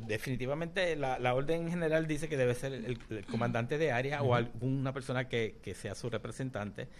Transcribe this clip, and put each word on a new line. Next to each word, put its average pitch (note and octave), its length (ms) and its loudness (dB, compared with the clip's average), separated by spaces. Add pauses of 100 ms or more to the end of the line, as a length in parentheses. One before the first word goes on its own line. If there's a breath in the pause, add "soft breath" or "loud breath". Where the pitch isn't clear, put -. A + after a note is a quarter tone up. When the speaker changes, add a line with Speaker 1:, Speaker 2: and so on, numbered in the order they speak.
Speaker 1:
definitivamente, D3 920 -2
la, B2+ 220 0
la B2 140 4
orden E3 360 2
general D#3+ 380 2
dice D3+ 220 0
que D#3 80 -2
debe B2 180 4
ser C3+ 180 -4
el, A#2+ 260 -4 (100)
el G#2+ 160 -6
comandante A#2+ 520 2
de D#3 140 4
área C3+ 300 0
o C#3+ 40 2
Speaker 2:
Ujú. B2 100 6
Speaker 1:
alguna C3 580 0
persona B2+ 360 -2
que, A2+ 320 0
que G2 120 -8
sea G2+ 220 -6
su B2 140 -6
representante. A2+ 800 -4 (120)